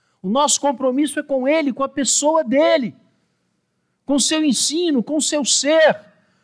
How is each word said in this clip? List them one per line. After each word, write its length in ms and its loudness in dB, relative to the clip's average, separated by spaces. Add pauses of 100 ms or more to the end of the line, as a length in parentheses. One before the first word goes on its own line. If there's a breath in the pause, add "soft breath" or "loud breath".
(200)
O 80 -8
nosso 320 0
compromisso 600 -2
é 20 -4
com 240 -2
ele, 260 0
com 100 -6
a 60 -2
pessoa 540 0
dele, 520 2 (1080)
com 140 0
seu 260 -2
ensino, 580 -2
com 180 -4
seu 240 -2
ser, 600 2 (400 soft breath)